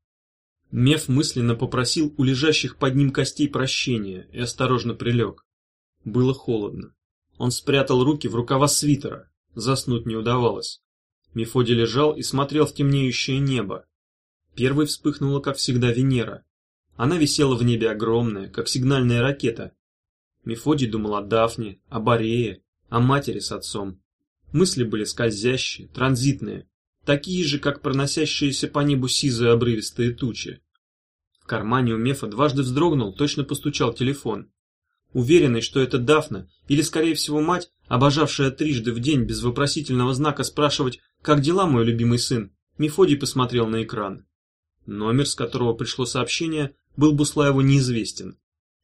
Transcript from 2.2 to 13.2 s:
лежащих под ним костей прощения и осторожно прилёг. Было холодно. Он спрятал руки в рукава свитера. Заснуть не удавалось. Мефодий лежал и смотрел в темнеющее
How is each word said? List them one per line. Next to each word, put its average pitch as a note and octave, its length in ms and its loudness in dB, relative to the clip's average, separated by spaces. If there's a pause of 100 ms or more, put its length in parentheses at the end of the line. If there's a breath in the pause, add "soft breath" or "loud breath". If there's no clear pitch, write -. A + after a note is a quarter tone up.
лежащих C3+ 520 2
под C3+ 180 0
ним C#3 160 4
костей C#3+ 380 -2
прощения A#2 840 -4
и - 60 -10
осторожно A#2+ 560 -2
прилёг. A#2 520 -2 (580)
Было B2 300 0
холодно. - 600 -6 (440)
Он B2 120 0
спрятал C3+ 540 2
руки D3+ 240 0
в A2+ 60 -4
рукава C3+ 340 2
свитера. - 640 -2 (240)
Заснуть A#2+ 520 -2
не A2 80 -4
удавалось. A2+ 680 -2 (520)
Мефодий A#2 400 0
лежал A#2+ 420 2
и C3 60 -10
смотрел C#3+ 440 0
в - 80 -12
темнеющее C#3 640 0